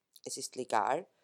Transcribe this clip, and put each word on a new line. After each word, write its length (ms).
Es 140
ist 180
legal, 520